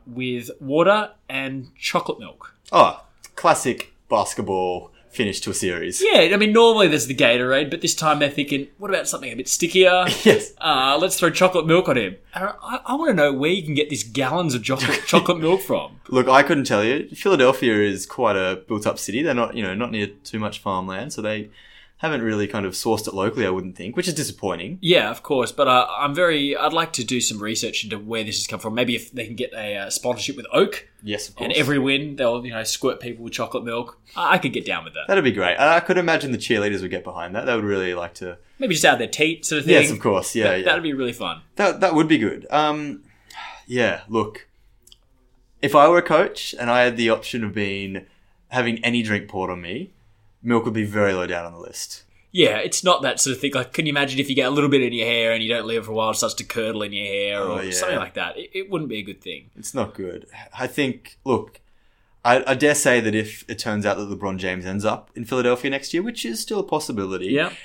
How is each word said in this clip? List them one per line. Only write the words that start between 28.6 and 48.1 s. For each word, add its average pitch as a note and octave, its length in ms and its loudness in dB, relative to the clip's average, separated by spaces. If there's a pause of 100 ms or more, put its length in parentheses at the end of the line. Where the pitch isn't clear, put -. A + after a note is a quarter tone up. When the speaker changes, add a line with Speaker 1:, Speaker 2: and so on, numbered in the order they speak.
Speaker 1:
from. A2 140 -6
Maybe A#2+ 200 0
if - 180 -8
they A#2+ 120 -8
can A2 120 -12
get A2+ 180 -6
a, G#2 220 -8
uh, G2 140 -8
sponsorship B2 460 -4
with A#2 160 -12
Oak. G3+ 340 2 (160)
Speaker 2:
Yes, G#2 280 -6
of - 80 -20
Speaker 1:
And A#2+ 80 -6
Speaker 2:
course. B2+ 120 0
Speaker 1:
every C#3+ 200 2
win, C#3 380 0
they'll, B2 280 0
you B2 80 -12
know, A2+ 120 -6
squirt - 360 -2
people A#2 240 -12
with A2+ 80 -12
chocolate A#2+ 320 -6
milk. A#2+ 340 -8 (180)
I, F3 180 2
I F#3 40 6
could C#3 140 -2
get G#2+ 140 -6
down F2 180 -6
with D#2+ 100 -16
that. D#2 140 -10
Speaker 2:
That'd F#3+ 160 4
be B2 80 4
great. F2+ 240 2
I, D#3 200 6
I E3+ 40 4
could E3+ 160 0
imagine D#3 360 0
the A#2 40 0
cheerleaders G#2 460 0
would F2+ 80 -6
get F2+ 140 -8
behind F2 320 -10
that. B2 100 -6
They B2 80 0
would G#2+ 100 -2
really F#2+ 300 0
like F2 200 -6
to F2+ 220 -12 (220)
Speaker 1:
Maybe A#3 160 -2
just C#3+ 100 2
out D3 100 6
of A#2+ 40 0
their A2+ 100 -2
teat D#3+ 380 0
sort D3+ 140 -2
of B2+ 40 -4
thing. E3+ 100 6
Speaker 2:
Yes, D3+ 160 6
of G#2+ 100 -4
course. F#2+ 340 0
Yeah, A2+ 140 2
Speaker 1:
That, F#2 100 2
Speaker 2:
yeah. F#2+ 80 -2
Speaker 1:
that'd E3 160 2
be D#3 100 -4
really C3 220 -4
fun. F2+ 260 -8 (160)
Speaker 2:
That, G3 240 2
that F3+ 140 4
would D#3 140 4
be D3+ 100 6
good. G2 320 -2
Um, D3+ 540 -2 (600)
yeah, A2+ 440 0
look, G#2+ 360 -2 (1160)
if D3 120 2
I D3 140 10
were F3 100 6
a E3+ 40 4
coach - 560 0
and A#2+ 120 0
I B2 120 6
had A#2+ 160 2
the A2+ 100 2
option A2+ 360 0
of G2 100 -6
being, G2 500 -6 (440)